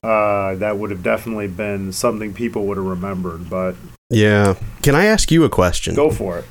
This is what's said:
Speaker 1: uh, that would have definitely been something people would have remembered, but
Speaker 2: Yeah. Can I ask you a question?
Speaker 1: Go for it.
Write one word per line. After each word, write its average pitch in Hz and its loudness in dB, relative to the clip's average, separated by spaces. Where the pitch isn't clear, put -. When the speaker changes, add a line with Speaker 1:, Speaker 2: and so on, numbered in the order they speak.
Speaker 1:
uh, 104 0
that 104 -2
would 104 -6
have 92 -6
definitely 110 -2
been 98 -6
something 107 -2
people 110 -4
would 98 -4
have 95 -4
remembered, 90 -6
but 92 -4
Speaker 2:
Yeah. 104 4
Can 139 4
I 175 4
ask 214 2
you 165 6
a 127 4
question? - 0
Speaker 1:
Go 147 2
for 95 -4
it. - -12